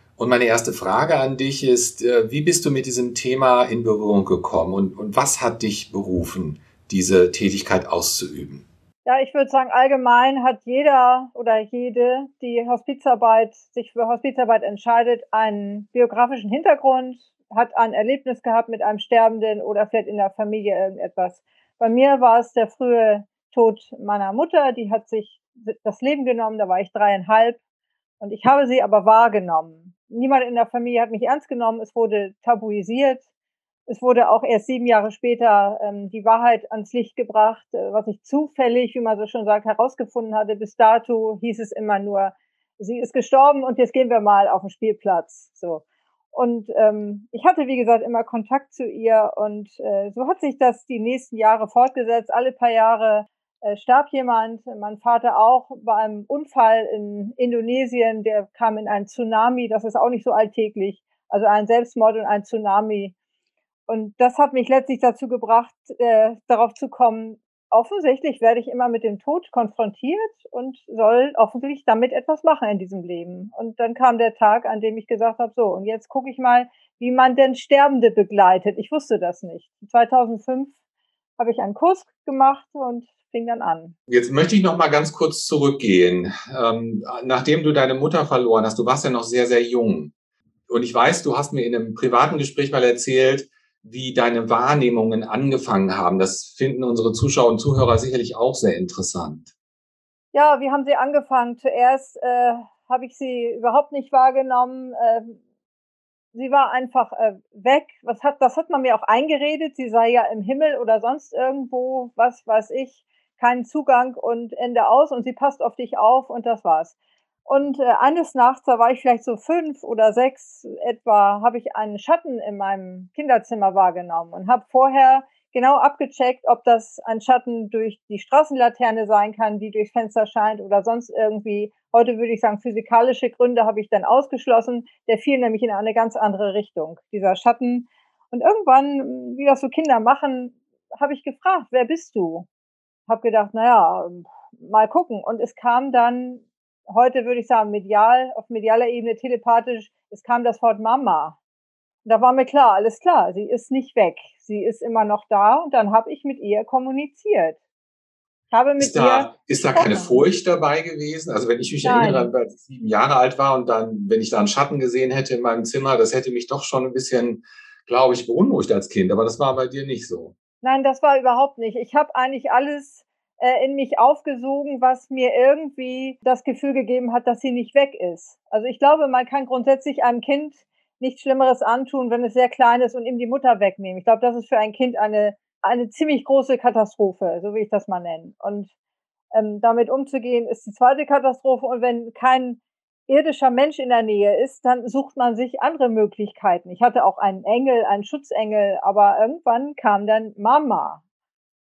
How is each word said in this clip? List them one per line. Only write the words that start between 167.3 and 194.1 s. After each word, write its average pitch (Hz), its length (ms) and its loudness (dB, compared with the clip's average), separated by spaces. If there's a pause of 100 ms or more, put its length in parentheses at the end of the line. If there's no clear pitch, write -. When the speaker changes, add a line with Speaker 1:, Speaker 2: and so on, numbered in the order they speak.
Speaker 1:
glaube 127 300 2
ich, 120 120 -6
beunruhigt 127 460 0
als 98 160 -2
Kind. 95 240 0
Aber 110 120 2
das 110 140 -4
war 135 160 0
bei 131 120 -2
dir 135 180 -10
nicht 131 240 -10
so. 82 280 -12 (260)
Speaker 2:
Nein, 262 200 0
das 269 200 0
war 277 180 4
überhaupt 254 380 0
nicht. 226 180 -6
Ich 240 180 -8
hab 294 200 0
eigentlich 262 360 -4
alles, 285 540 -4 (360)
äh, 254 240 2
in 277 120 -2
mich 269 240 -2
aufgesogen, 277 800 0
was 254 300 0
mir 262 220 -2
irgendwie 262 920 -2
das 247 200 0
Gefühl 269 300 -4
gegeben 247 400 -2
hat, 240 160 -2
dass 240 120 -2
sie 262 120 -6
nicht 240 200 -6
weg 277 220 2
ist. - 420 -10 (140)
Also 214 160 -4
ich 247 140 -8
glaube, 294 260 4
man 254 200 -2
kann 269 200 -6
grundsätzlich 269 560 -2
einem 240 180 0
Kind 285 340 -4 (440)
nichts 262 220 -8
Schlimmeres 262 420 2
antun, 254 480 -2
wenn 240 140 -2
es 220 100 -6
sehr 254 140 4
klein 247 320 2
ist 247 160 0
und 233 100 -8
ihm 247 100 -4
die 240 120 -6
Mutter 254 320 2
wegnehmen. 190 380 -2
Ich 180 60 -14
glaube, 226 180 2
das 240 120 0
ist 233 140 -10
für 254 100 2
ein 214 140 -2
Kind 247 260 -4
eine, 208 380 0 (260)
eine 240 260 -2
ziemlich 285 360 -2
große 269 340 2
Katastrophe, 208 800 -2
so 202 140 -8
will 220 80 -4
ich 214 80 -8
das 202 160 -4
mal 180 140 -6
nennen. 165 400 -12
Und, 202 280 -8 (640)
ähm, 214 280 -2
damit 233 280 2
umzugehen, 247 600 -4
ist - 180 -8
die 208 60 -14
zweite 277 340 2
Katastrophe. 262 600 0
Und 240 140 -6
wenn 233 340 -4
kein 254 460 0 (460)
irdischer 277 440 2
Mensch 277 280 0
in 254 120 -4
der 233 120 4
Nähe 202 400 2